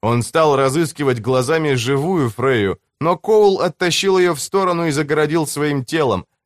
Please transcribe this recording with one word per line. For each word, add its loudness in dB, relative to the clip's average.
Он 0
стал 2
разыскивать 0
глазами 0
живую 0
Фрейю, 0
но 0
Коул 2
оттащил 0
ее 2
в -8
сторону -2
и 0
загородил 0
своим -2
телом, -2